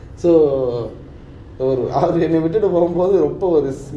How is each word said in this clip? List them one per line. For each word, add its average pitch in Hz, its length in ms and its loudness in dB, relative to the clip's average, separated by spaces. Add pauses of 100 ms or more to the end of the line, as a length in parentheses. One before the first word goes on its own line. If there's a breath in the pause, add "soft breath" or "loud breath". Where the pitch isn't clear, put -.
(220 loud breath)
So 175 80 2 (1300)
ஒரு 131 340 -2
அவர் 170 300 0
என்னை 160 180 2
விட்டுட்டு 190 300 0
போகும்போது 175 500 2
ரொம்ப 151 280 0
ஒரு 143 280 2 (200)